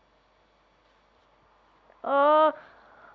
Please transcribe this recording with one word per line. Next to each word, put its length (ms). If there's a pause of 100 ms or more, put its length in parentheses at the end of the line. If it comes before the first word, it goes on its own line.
(2000)
Aa, 500 (640)